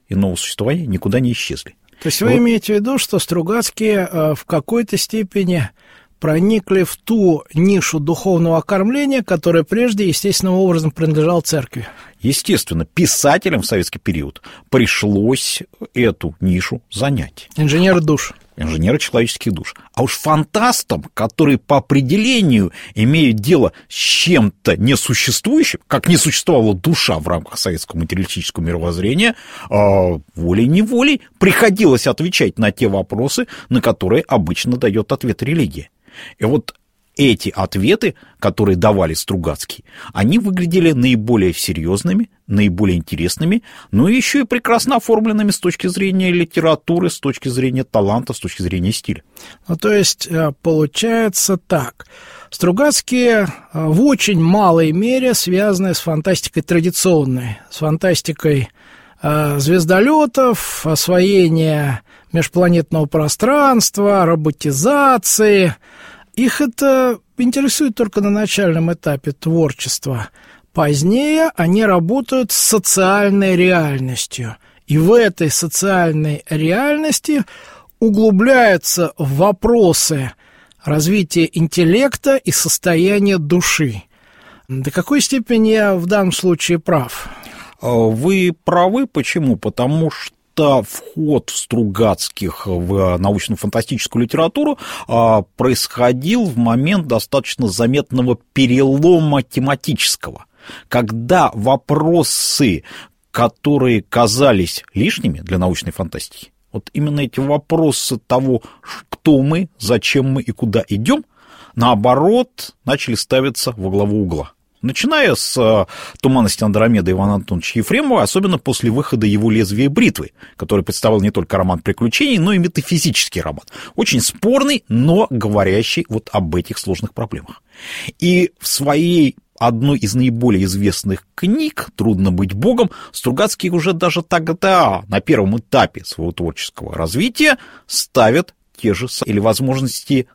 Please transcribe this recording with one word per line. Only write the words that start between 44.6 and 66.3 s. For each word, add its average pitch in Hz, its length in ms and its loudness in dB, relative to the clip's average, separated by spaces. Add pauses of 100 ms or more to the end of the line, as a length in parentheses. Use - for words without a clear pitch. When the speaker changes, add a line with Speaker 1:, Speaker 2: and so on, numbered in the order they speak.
Speaker 1:
оформленными 214 560 0
с - 80 -6
точки 180 280 -2
зрения 185 440 0
литературы, 170 800 0
с - 100 -8
точки 139 300 -4
зрения 127 340 -2
таланта, 107 500 -2
с - 60 -12
точки - 220 -10
зрения 90 300 -2
стиля. - 320 -8 (440)
Speaker 2:
Ну, 175 80 -4
то 208 180 0
есть, - 360 0
э, 160 320 -2
получается 190 960 0
так. - 500 -4 (420)
Стругацкие, 233 960 0 (260)
э, 156 120 -4
в 160 160 2
очень 226 380 2
малой 165 540 4
мере 247 400 0
связаны 185 600 0
с - 60 -4
фантастикой 160 640 -2
традиционной, 151 960 0 (100)
с - 80 -16
фантастикой, 156 920 -2 (520)
э, 147 380 -2
звездолетов, 208 1300 2
освоения 160 1120 2 (300)
межпланетного 165 760 0
пространства, 202 1200 2
роботизации. 190 1500 2 (580)